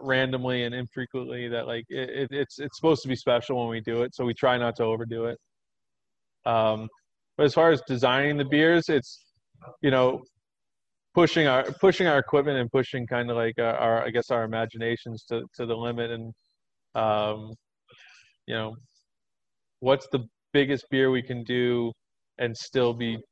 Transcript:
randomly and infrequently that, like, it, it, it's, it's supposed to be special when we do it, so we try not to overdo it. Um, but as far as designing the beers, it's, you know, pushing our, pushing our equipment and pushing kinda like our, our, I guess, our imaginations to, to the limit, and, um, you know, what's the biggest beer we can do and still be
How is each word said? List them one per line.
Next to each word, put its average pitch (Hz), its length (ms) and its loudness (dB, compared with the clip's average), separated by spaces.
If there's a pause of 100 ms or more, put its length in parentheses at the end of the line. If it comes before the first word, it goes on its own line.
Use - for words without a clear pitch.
randomly 131 640 -2
and 120 120 -6
infrequently 123 720 -10
that, 117 200 -6
like, 117 220 -8
it, 131 200 -6
it, 135 220 -6
it's, 139 280 -6
it's 143 180 -12
supposed 160 240 2
to - 60 -12
be 131 80 -2
special 123 440 0
when 120 100 -2
we 113 100 -6
do 117 240 -2
it, 127 100 -6
so 127 120 -4
we 117 80 -2
try 123 240 2
not 117 180 -2
to 120 80 -2
overdo 113 420 -4
it. 117 120 -6 (1080)
Um, 110 440 0 (480)
but 151 80 4
as 139 80 2
far 165 180 6
as 143 160 2
designing 135 500 2
the 143 80 -2
beers, 160 440 4
it's, - 340 -2 (580)
you 147 80 2
know, 131 320 4 (920)
pushing 165 320 4
our, 131 160 4 (160)
pushing 190 260 4
our 151 140 4
equipment 139 400 2
and 120 100 -2
pushing 127 380 -2
kinda 120 260 -2
like 113 240 -2
our, 117 180 0
our, 113 300 0
I 123 40 -4
guess, 117 200 -2
our 120 140 0
imaginations 113 840 -6
to, 117 140 -4 (120)
to 123 100 -8
the 117 100 -4
limit, 117 360 -6
and, 113 220 -10 (600)
um, 107 600 -2 (920)
you 117 80 -8
know, 110 220 -6 (1040)
what's 135 320 2
the 123 160 -2 (240)
biggest 139 400 2
beer 135 180 4
we 127 140 2
can 123 200 -8
do 123 480 0 (460)
and 117 180 -4
still 123 380 0
be 117 240 -4 (140)